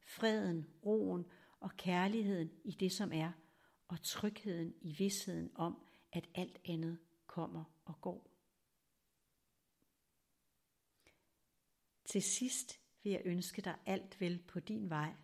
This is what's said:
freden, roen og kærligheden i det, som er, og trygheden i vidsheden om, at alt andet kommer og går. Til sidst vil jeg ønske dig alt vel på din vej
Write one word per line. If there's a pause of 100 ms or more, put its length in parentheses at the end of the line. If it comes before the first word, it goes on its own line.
freden, (180)
roen (340)
og
kærligheden (120)
i
det,
som
er, (560)
og
trygheden
i
vidsheden
om, (240)
at
alt
andet (280)
kommer (220)
og
går. (3750)
Til
sidst (240)
vil
jeg
ønske
dig
alt
vel
på
din
vej (100)